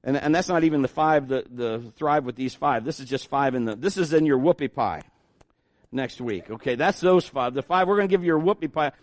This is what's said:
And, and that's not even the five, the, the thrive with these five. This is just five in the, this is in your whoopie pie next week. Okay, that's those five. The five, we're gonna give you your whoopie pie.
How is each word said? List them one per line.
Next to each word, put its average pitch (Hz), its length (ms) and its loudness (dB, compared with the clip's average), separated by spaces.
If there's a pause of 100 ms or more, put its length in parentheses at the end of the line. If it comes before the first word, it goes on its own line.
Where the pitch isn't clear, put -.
And, 135 120 0
and 151 180 0
that's 180 140 0
not 165 160 2
even 151 160 2
the 127 80 0
five, 151 400 2
the, 131 220 -2
the 117 460 -6
thrive 147 280 0
with 120 120 -8
these 127 180 -6
five. 123 300 0
This 156 160 -8
is 135 60 -14
just 131 220 -6
five 139 260 0
in 123 100 0
the, 110 120 -4
this 185 220 -4
is 160 160 0
in 156 100 6
your 139 140 4
whoopie 143 340 0
pie 92 300 -2 (880)
next 127 300 -6
week. 107 300 -6
Okay, 120 260 -4
that's 170 240 0
those 180 260 4
five. 127 260 -4
The 135 100 -6
five, 185 260 0
we're 202 80 2
gonna 196 120 0
give 180 140 2
you 175 60 0
your 156 120 2
whoopie 170 320 -2
pie. 151 200 -2 (100)